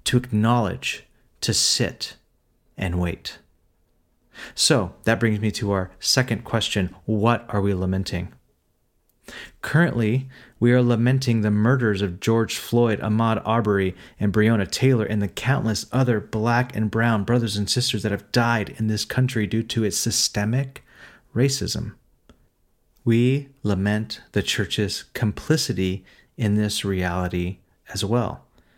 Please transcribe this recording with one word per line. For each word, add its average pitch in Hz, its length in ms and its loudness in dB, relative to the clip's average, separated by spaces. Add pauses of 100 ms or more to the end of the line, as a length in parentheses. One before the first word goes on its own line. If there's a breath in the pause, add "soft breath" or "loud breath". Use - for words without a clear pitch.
To 127 120 2
acknowledge, 113 840 0 (380)
to 107 120 0
sit, - 640 -2 (580)
and 90 240 -2
wait. - 380 -4 (1160 loud breath)
So 104 380 2 (100)
that 110 160 2
brings 107 200 2
me 107 120 -2
to 101 200 -4
our 92 280 -2
second - 440 0
question. 101 520 -2 (100)
What 110 440 2
are 104 120 -2
we 101 120 2
lamenting? 92 600 -4 (1300 loud breath)
Currently, 131 680 2 (320 loud breath)
we 120 140 4
are 127 80 6
lamenting 120 600 2
the 107 100 2
murders 107 500 2
of 90 180 -4
George 113 380 0
Floyd, 117 420 2
Ahmaud 113 460 0
Arbery, 104 500 2 (240 loud breath)
and 101 140 0
Breonna 107 360 4
Taylor, 123 360 2
and 107 160 -2
the 101 80 -2
countless 113 640 -2
other 123 260 2
black 120 560 -2
and 107 160 -2
brown 113 320 2
brothers 117 320 0
and 101 140 -2
sisters 113 340 -2
that 104 80 0
have - 220 -6
died 117 440 0
in 110 100 -2
this 107 180 -2
country 120 420 0
due 113 160 -2
to 113 220 -2
its 98 120 -2
systemic 117 840 -2 (500 loud breath)
racism. 113 600 -2 (1120)
We 123 440 2 (140)
lament 104 580 -2 (120)
the 98 100 0
church's - 600 -4 (100)
complicity 95 880 -2 (320 soft breath)
in 104 200 0
this 107 280 0
reality 90 760 -2 (340)
as 101 100 -6
well. 110 420 -2 (320 loud breath)